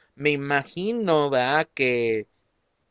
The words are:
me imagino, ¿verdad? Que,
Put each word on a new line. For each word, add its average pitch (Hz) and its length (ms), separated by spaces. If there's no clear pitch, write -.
me 147 160
imagino, 147 1000
¿verdad? 135 440
Que, 117 520